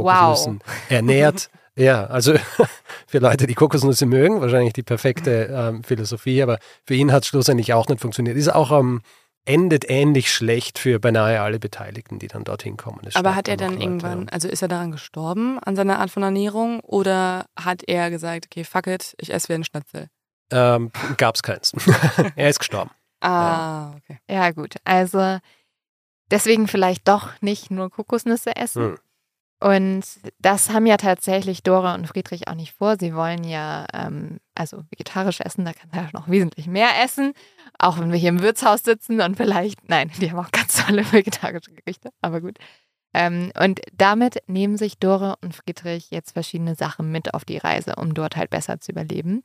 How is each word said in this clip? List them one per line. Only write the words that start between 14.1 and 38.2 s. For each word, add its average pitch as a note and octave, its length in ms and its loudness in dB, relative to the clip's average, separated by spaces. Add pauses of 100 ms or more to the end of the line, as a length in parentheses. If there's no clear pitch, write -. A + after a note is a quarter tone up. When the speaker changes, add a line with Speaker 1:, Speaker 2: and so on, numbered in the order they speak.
Speaker 1:
ja. - 40 -14
Speaker 3:
also F3 160 -6
ist - 160 -6
er F#3 60 -2
daran F3 240 -6
gestorben, F#3 680 -6
an G3 160 -6
seiner G3 240 0
Art F#3+ 140 -4
von G3+ 100 -4
Ernährung, G#3 560 -2
oder F#3 680 -2 (120)
hat F3+ 300 -6
er F3 200 -2
gesagt, E3+ 380 -8
okay, - 160 -12
fuck F3+ 240 -6
it, F#3 320 -8
ich - 160 -10
esse E3+ 140 -4
wieder E3 80 -2
einen E3 80 -6
Schnitzel? D#3 420 -12 (460)
Speaker 1:
Ähm, A#2+ 400 2 (240)
gab's - 260 2
keins. - 300 -2 (320)
<laughs> E3 320 0
Er C#3+ 140 4
ist - 100 0
gestorben. - 320 -6 (280)
Speaker 3:
Ah, - 60 0
Speaker 1:
Ja. E3 680 -2
Speaker 3:
okay. D3 220 -20 (120)
Speaker 2:
Ja, F#3 220 0
gut. D3+ 320 -10
Also F#3 540 2 (920)
deswegen G#3+ 380 4
vielleicht F#3 400 0
doch G3+ 220 4 (100)
nicht G#3 320 -4
nur F#3 180 -6
Kokosnüsse A#3 640 -2
essen. - 280 -6
Speaker 1:
Hm. F#2+ 160 -4 (640)
Speaker 2:
Und F#3+ 440 2 (360)
das G3 300 2
haben A3 140 4
ja G#3+ 140 6
tatsächlich F#3+ 640 -2
Dora F#3 320 2
und F3 120 -8
Friedrich F3+ 420 -10
auch - 60 -8
nicht D#3+ 200 -12
vor. G#3 260 0
Sie E3+ 140 -4
wollen E3+ 300 -4
ja, D#3 500 -8
ähm, D#3+ 440 -10 (160)
also - 360 -8
vegetarisch - 500 -6
essen, F3 240 -6
da E3 80 -6
kann - 180 -20
man F3 140 -6
ja D3+ 80 -12
noch D3+ 160 -12
wesentlich F3 380 0
mehr G3+ 240 2 (120)
essen. C#4 300 -2 (460)
Auch E3+ 200 4
wenn E3+ 140 -2
wir E3+ 60 2
hier E3+ 100 2